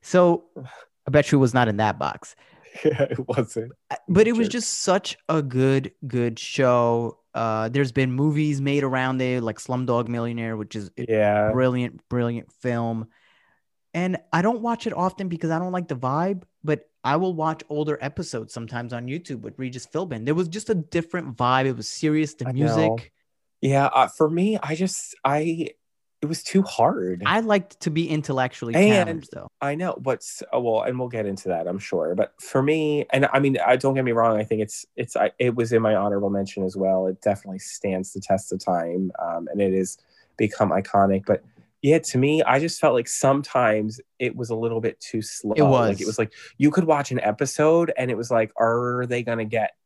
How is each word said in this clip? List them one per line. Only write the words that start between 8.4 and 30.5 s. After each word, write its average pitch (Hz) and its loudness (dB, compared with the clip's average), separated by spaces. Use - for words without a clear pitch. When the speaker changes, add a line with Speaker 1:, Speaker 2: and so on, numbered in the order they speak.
Speaker 1:
made 139 0
around 131 0
it, 127 0
like 110 -4
Slumdog 123 -2
Millionaire, 117 -4
which 107 -10
is 101 -8
a 123 -6
Speaker 2:
Yeah. 104 2
Speaker 1:
brilliant, 127 0
brilliant 120 -4
film. 117 -4
And 180 -2
I 170 2
don't 226 0
watch 233 -4
it 214 -4
often 185 -4
because 170 -4
I 160 0
don't 180 -4
like 180 -6
the 139 -4
vibe, 160 -2
but 151 -2
I 135 2
will 185 0
watch 156 -2
older 151 -2
episodes 135 -8
sometimes 117 -8
on 120 -8
YouTube 135 -10
with 107 -14
Regis 127 -10
Philbin. 160 -6
There 143 0
was 180 0
just 185 -8
a 220 2
different 165 -4
vibe. 127 4
It 131 0
was 113 -10
serious, 151 0
the 127 -8
Speaker 2:
I 131 -4
know. 131 2
Speaker 1:
music. 113 0
Speaker 2:
Yeah, 139 2
uh, 131 4
for 156 2
me, 190 0
I 151 -6
just, - -6
I, 156 0
it 147 -4
was 160 -6
too 190 2
hard. 101 0
Speaker 1:
I 175 2
liked 208 0
to 175 -2
be 160 0
intellectually 131 -2
Speaker 2:
And 202 6
Speaker 1:
challenged, 165 0
though. - -14
Speaker 2:
I 143 -2
know, 175 -4
but 127 -2
s-, - -14